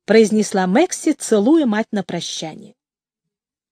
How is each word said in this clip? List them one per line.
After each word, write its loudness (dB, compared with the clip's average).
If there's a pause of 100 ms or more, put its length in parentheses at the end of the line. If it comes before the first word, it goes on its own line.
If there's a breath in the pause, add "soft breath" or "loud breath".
произнесла 2
Мэкси, 0
целуя 0
мать -2
на -4
прощание. -12 (960)